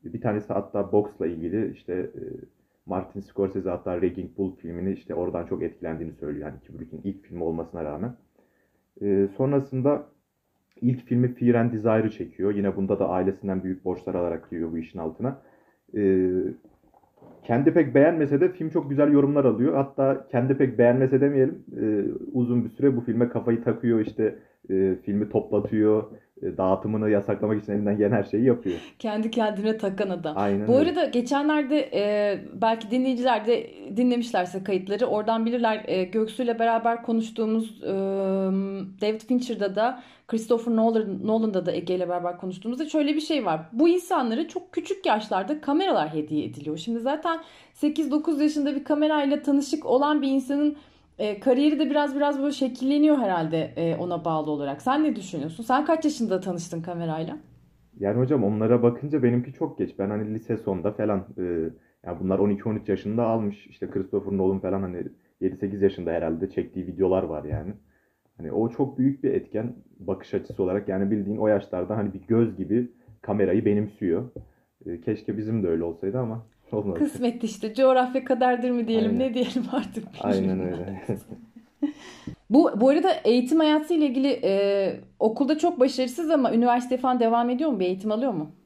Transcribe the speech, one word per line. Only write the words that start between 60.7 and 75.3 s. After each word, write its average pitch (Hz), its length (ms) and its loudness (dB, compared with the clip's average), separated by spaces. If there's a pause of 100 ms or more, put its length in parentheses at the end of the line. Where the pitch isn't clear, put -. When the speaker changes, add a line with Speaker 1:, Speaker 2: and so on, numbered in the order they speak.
Speaker 1:
falan, 107 260 0 (200)
e, 92 40 -4 (640)
yani 87 140 -8
bunlar 95 180 0
on 101 120 4
iki 101 180 -2
on 107 80 -2
üç 104 120 -8
yaşında 104 380 -2
almış. 110 400 -2
İşte - 240 -12
Christopher 98 480 -4
Nolan 95 200 2
falan 98 240 -2
hani 90 200 -6 (380)
yedi 92 160 -2
sekiz 98 260 -4
yaşında 90 280 0
herhalde 82 400 -2
çektiği 90 360 -6
videolar 92 360 2
var 78 220 -6
yani. 76 280 -6 (640)
Hani 82 160 -10
o 113 160 0
çok 131 300 -4
büyük 139 260 0
bir - 100 2
etken - 400 -4 (240)
bakış - 360 -6
açısı - 280 -4
olarak. 95 260 0
Yani 98 220 0
bildiğin 104 260 -2
o 107 120 2
yaşlarda 98 480 0
hani 104 180 -2
bir 92 140 -10
göz 113 280 2
gibi 104 340 -2 (320)
kamerayı 101 420 2
benimsiyor. 104 680 0 (560)
E, 85 140 -10
keşke 107 380 -6